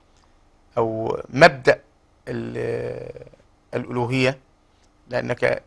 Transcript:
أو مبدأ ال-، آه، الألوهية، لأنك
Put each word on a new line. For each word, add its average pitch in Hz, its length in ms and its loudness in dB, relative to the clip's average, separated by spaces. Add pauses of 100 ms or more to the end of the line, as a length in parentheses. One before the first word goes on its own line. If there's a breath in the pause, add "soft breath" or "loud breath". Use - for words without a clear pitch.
(800)
أو 113 500 0
مبدأ 139 520 4 (480)
ال-، 117 280 -8
آه، - 1200 -8
الألوهية، 123 640 0 (680)
لأنك 123 580 0